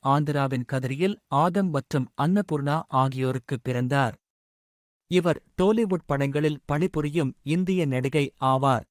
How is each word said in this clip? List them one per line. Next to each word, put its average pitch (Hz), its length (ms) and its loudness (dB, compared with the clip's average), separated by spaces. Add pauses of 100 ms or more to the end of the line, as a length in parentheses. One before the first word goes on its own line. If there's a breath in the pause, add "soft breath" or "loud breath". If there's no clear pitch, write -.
(120)
ஆந்திராவின் 139 580 0
கதிரியில் 135 440 -2 (260)
ஆதம் 180 340 2
மற்றும் 135 320 -2 (160)
அன்னபூர்ணா 151 540 0 (240)
ஆகியோருக்கு 131 560 -2 (100)
பிறந்தார். 127 480 0 (1040)
இவர் 170 200 2 (200)
டோலிவுட் 196 520 2
படங்களில் 143 480 0 (120)
பணிபுரியும் 151 600 0 (240)
இந்திய 180 380 0
நடிகை 135 320 0 (280)
ஆவார். 131 380 2